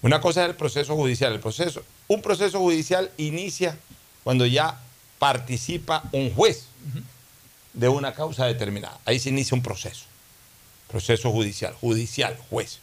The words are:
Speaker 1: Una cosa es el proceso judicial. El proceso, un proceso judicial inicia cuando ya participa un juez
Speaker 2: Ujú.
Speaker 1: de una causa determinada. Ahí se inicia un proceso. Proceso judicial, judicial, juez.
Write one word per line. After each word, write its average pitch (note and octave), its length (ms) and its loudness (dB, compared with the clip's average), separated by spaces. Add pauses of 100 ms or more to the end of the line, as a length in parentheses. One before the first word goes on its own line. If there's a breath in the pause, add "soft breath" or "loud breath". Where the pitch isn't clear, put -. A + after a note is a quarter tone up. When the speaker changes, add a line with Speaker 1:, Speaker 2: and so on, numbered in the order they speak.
Speaker 1:
Una C#3+ 180 6
cosa F3 240 4
es E3+ 60 0
el E3+ 60 -8
proceso D3 400 -2
judicial. C3 360 2
El G#2+ 80 -4
proceso, D#3 420 -4 (260)
un G3+ 140 2
proceso G3 360 0
judicial F#3 580 2
inicia E3 600 -4 (480)
cuando B2+ 220 4
ya C#3+ 340 2 (380)
participa C#3 960 0
un C3+ 220 0
juez G3+ 320 4 (220)
Speaker 2:
Ujú. - 160 -8 (720)
Speaker 1:
de A#2+ 140 2
una C#3 260 2
causa C#3+ 320 -2
determinada. G#2 580 -4
Ahí B2 140 2
se C3 100 -4
inicia C3+ 260 0
un B2 80 2
proceso. - 420 -8 (840)
Proceso A2+ 420 0
judicial, G#2+ 440 -2
judicial, A#2 640 -2 (120)
juez. A2 340 -6